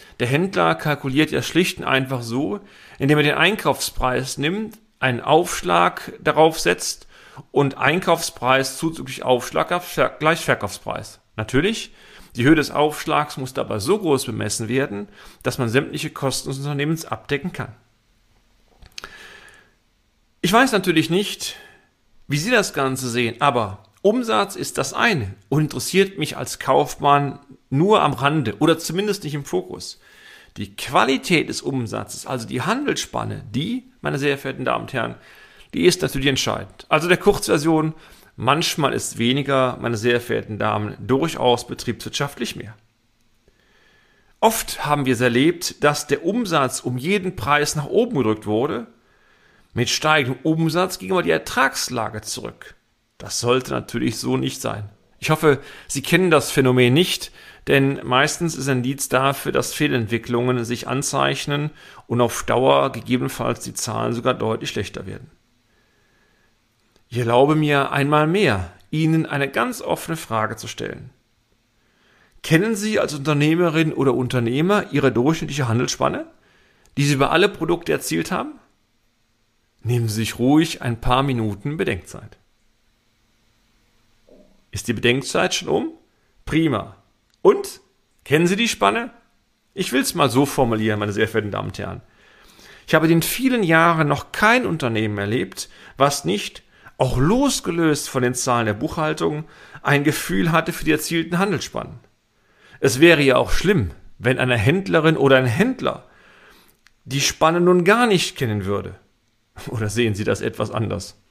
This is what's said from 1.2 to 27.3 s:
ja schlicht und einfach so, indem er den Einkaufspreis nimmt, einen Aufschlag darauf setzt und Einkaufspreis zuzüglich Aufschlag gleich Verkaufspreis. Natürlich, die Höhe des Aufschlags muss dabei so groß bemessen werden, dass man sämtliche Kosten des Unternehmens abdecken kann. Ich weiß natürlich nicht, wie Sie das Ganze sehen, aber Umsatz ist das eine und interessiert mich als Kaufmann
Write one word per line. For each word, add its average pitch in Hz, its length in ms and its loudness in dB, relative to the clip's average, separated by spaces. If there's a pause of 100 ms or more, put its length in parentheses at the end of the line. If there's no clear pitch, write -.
ja 143 100 -2
schlicht - 380 0
und - 60 -8
einfach 131 360 0
so, 143 400 -4 (380)
indem 143 180 4
er 147 80 4
den 147 120 2
Einkaufspreis 131 1000 0
nimmt, 196 400 -4 (240)
einen 127 220 0
Aufschlag 175 920 2 (100)
darauf 160 380 4
setzt - 480 -4 (440)
und 139 260 2
Einkaufspreis 135 1000 2
zuzüglich 139 480 -6
Aufschlag 127 440 0 (520)
gleich 156 240 0
Verkaufspreis. - 760 -4 (160)
Natürlich, 151 580 -2 (400)
die 117 100 0
Höhe 156 100 8
des 143 160 2
Aufschlags 147 680 -2
muss 131 160 -8
dabei 110 240 -4
so 160 200 0
groß 156 280 0
bemessen 107 420 -6
werden, 120 400 -4 (340)
dass - 140 -2
man 120 140 -2
sämtliche 135 400 -2
Kosten 135 400 -6
des 135 80 -8
Unternehmens 147 480 -4
abdecken 147 480 -6
kann. 107 200 -10 (2750)
Ich 175 100 0
weiß 247 200 4
natürlich 175 360 2
nicht, - 480 -4 (720)
wie 143 80 0
Sie 180 140 -2
das 226 240 2
Ganze 131 340 -2
sehen, 117 320 0
aber 120 440 0 (180)
Umsatz 214 520 0
ist - 220 -8
das 135 160 -2
eine 123 400 0 (160)
und 156 140 2
interessiert 190 560 0
mich - 180 -6
als - 220 -8
Kaufmann 143 800 2 (320)